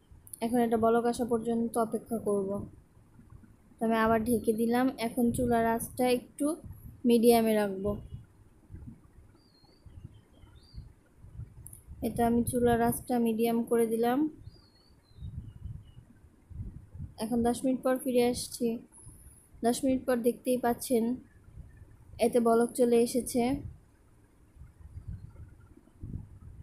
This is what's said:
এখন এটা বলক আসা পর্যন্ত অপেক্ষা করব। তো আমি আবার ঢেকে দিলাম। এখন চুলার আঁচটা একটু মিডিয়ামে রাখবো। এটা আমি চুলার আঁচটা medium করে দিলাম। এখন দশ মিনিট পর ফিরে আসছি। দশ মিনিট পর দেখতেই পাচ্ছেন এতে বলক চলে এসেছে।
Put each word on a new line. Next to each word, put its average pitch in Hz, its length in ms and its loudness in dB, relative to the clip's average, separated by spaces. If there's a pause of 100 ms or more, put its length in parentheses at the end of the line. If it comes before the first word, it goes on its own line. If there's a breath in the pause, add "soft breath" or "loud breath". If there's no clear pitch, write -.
(460)
এখন 240 200 2
এটা 233 120 2
বলক 226 340 4
আসা 240 200 -2
পর্যন্ত 233 420 -2 (120)
অপেক্ষা 226 320 -6 (100)
করব। 202 220 0 (1200)
তো - 140 -10
আমি 226 180 4
আবার 226 220 6
ঢেকে 226 340 2
দিলাম। 240 240 2 (200)
এখন 240 260 0
চুলার 233 340 2 (100)
আঁচটা 233 300 -4 (120)
একটু - 280 -6 (600)
মিডিয়ামে 233 560 4
রাখবো। 196 300 -2 (4000)
এটা 220 220 -2
আমি 240 120 2 (100)
চুলার 240 300 4
আঁচটা 240 340 -2 (120)
medium 226 300 2 (120)
করে 233 240 4
দিলাম। 240 260 2 (3000)
এখন 233 140 -2 (100)
দশ 240 160 0
মিনিট 262 220 0
পর 254 180 2
ফিরে 247 280 2
আসছি। - 360 -6 (960)
দশ 240 200 2
মিনিট 262 240 2
পর 254 80 2 (120)
দেখতেই 247 380 0
পাচ্ছেন 240 380 0 (1200)
এতে 247 220 4
বলক 233 220 4 (100)
চলে 240 180 6 (100)
এসেছে। 240 340 0 (3250)